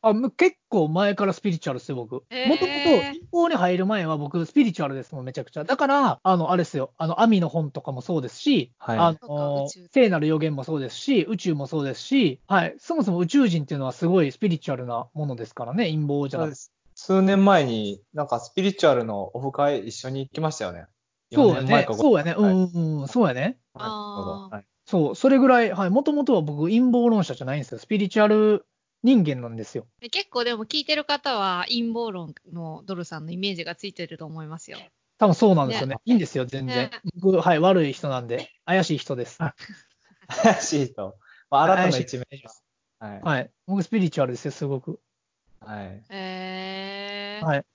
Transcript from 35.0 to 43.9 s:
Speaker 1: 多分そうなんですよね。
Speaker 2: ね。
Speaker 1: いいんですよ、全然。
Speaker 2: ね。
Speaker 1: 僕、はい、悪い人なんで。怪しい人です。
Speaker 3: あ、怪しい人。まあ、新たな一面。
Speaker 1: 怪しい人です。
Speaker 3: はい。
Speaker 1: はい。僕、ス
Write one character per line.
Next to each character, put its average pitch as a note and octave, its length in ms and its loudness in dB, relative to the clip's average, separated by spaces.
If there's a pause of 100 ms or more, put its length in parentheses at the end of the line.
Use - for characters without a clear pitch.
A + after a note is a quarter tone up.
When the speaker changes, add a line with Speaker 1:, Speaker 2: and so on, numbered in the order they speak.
Speaker 1:
多 G#3+ 80 6
分 F3+ 80 8
そ A3 160 6
う F#3 60 6
な C#3 100 2
ん - 20 -4
で - 60 -2
す - 60 -2
よ C3+ 80 -2
ね。 C3+ 80 -6
Speaker 2:
ね。 - 80 -14
Speaker 1:
い A#3+ 80 2
い - 20 6
ん A3 40 6
で E3 80 2
す - 120 -6
よ、 B2+ 80 0
全 C3+ 220 -6
然。 B3 80 -4
Speaker 2:
ね。 B3 140 -2 (300)
Speaker 1:
僕、 F#3 200 4
は F3 140 4
い、 D3+ 40 2
悪 F3 300 4
い C3+ 40 -4
人 - 160 -8
な B2+ 120 -4
ん A#2 80 -12
で。 A#2 200 -6 (160)
怪 F3+ 200 2
し E3 100 -2
い C#3 40 -2
人 - 180 -6
で A#2+ 100 -6
す。 - 140 -20
Speaker 3:
あ、 D#3+ 160 -4 (720)
怪 - 340 4
し C#3+ 220 -2
い - 20 -2
人。 G2+ 300 -12 (340)
ま C#3 80 4
あ、 D3 60 6
新 F#3 120 4
た F3+ 60 2
な F3+ 60 2
一 B2+ 300 -2
面。 B2 120 -10
Speaker 1:
怪 C#3 80 -18
し - 0 -
い - 0 -
人 - 100 -20
で - 60 -20
す。 - 100 -20 (360)
Speaker 3:
は G#2 160 -14
い。 G2+ 40 -16
Speaker 1:
は D3 200 -2
い。 - 100 -10 (160)
僕、 F#3+ 160 -2
ス - 80 -6